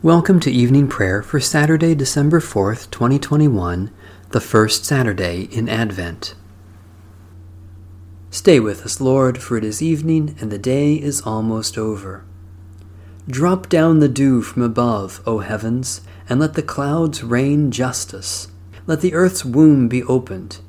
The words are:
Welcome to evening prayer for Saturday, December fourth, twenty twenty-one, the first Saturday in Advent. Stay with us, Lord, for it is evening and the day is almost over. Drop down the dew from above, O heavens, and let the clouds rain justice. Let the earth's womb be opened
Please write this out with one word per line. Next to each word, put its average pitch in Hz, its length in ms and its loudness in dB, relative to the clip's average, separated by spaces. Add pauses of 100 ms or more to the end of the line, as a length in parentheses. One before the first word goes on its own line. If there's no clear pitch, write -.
Welcome 165 380 4
to 143 100 0
evening 127 380 4
prayer 101 340 -2
for - 160 -2
Saturday, 160 560 2
December 147 460 2
fourth, 104 500 -4
twenty 127 260 0
twenty-one, 107 720 0 (420)
the 110 100 0
first 110 420 2
Saturday 95 600 -2
in 113 260 -6
Advent. 95 680 -6 (1900)
Stay 160 300 4
with 107 240 -4
us, - 160 -10
Lord, 131 420 2
for - 140 -4
it 110 80 -2
is 107 180 -6
evening 156 600 0
and 110 100 -6
the 101 60 -8
day 139 380 2
is 143 260 -4
almost 110 560 -4
over. 101 480 -6 (1040)
Drop 175 400 -2
down 160 300 4
the 143 100 6
dew 127 320 2
from - 200 -4
above, 113 640 -2
O 113 140 -2
heavens, 113 600 -6 (260)
and 127 100 0
let 151 180 0
the 160 60 -2
clouds 151 640 -2
rain 135 480 2
justice. - 760 -6 (360)
Let 156 140 -2
the 170 140 0
earth's 180 320 0
womb 139 420 6
be 123 160 -2
opened 98 640 -4